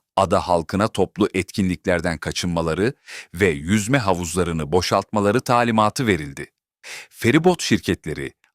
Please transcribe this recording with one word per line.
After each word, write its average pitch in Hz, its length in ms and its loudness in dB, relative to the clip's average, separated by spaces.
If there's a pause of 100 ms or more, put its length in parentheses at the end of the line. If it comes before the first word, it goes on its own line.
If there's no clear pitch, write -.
(160)
ada 92 320 2
halkına 90 400 0
toplu 95 460 -2
etkinliklerden 87 840 -2
kaçınmaları 85 760 -2 (420)
ve 90 140 2
yüzme 98 500 0
havuzlarını 85 760 -2
boşaltmaları 101 680 2
talimatı 120 680 2
verildi. 76 460 -2 (580)
Feribot 160 520 2
şirketleri 78 680 -2 (220)